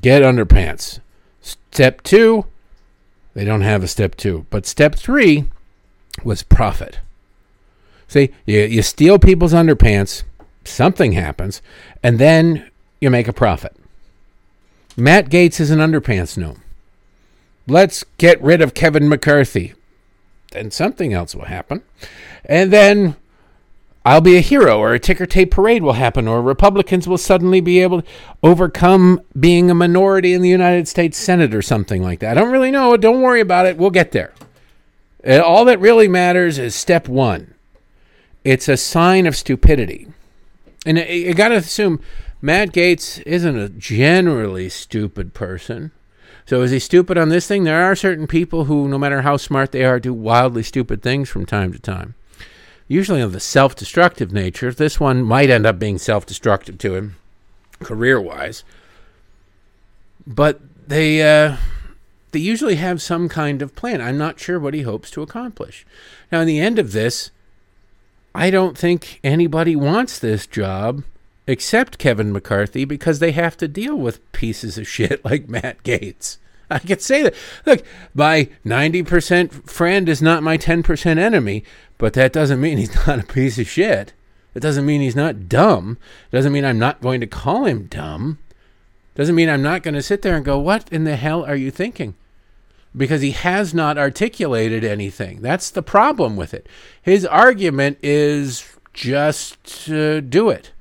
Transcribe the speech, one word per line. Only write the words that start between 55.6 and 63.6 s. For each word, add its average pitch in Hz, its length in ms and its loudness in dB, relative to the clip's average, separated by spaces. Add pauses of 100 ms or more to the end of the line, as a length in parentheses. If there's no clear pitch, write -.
up 104 120 0
being 101 200 -6
self-destructive 101 800 -4
to 98 160 -6
him, 98 220 -10 (640)
career-wise. 107 840 -4 (1600)
But 143 340 0 (260)
they, 156 360 0
uh, 151 340 4 (760)
they 156 80 -6
usually 220 360 -2
have 175 260 -6
some 170 260 -4
kind 147 340 -6